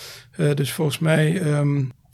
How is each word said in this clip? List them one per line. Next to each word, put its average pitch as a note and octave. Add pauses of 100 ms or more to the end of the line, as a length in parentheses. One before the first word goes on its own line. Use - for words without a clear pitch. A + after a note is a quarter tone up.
(320)
Eh, D3
dus C#3
volgens D3+
mij, D#3+
ehm, D3 (300)